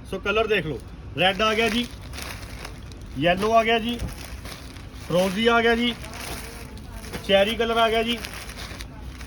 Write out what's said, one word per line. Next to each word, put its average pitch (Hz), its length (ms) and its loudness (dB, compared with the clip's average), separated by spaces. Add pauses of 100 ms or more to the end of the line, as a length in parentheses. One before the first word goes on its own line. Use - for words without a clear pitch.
(100)
ਸੋ 190 80 -4
ਕਲਰ 208 280 2
ਦੇਖ 196 200 2
ਲਓ, 135 120 -2 (400)
ਰੈੱਡ 190 240 4
ਆ 220 120 4
ਗਿਆ 226 140 4
ਜੀ, 233 160 0 (1300)
ਯੈਲੋ 190 340 4
ਆ 226 120 8
ਗਿਆ 226 140 4
ਜੀ, 233 200 -2 (1120)
ਫਰੋਜ਼ੀ 185 380 2
ਆ 233 160 8
ਗਿਆ 233 120 6
ਜੀ, 233 200 2 (1300)
ਚੈਰੀ 196 300 6
ਕਲਰ 226 200 0
ਆ 226 140 6
ਗਿਆ 226 120 2
ਜੀ, 233 160 -2 (1080)